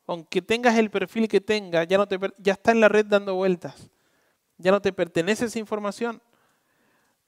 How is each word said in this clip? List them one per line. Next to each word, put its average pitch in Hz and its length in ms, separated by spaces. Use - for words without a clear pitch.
Aunque 175 360
tengas 226 340
el 220 140
perfil 208 380
que 202 120
tengas, 180 480
ya 185 80
no 202 100
te 196 120
per-, 196 200
ya 196 140
está 208 200
en 226 80
la 214 80
red 208 180
dando 202 280
vueltas. 180 560
Ya 175 120
no 202 100
te 196 120
pertenece 185 540
esa 220 120
información. 214 640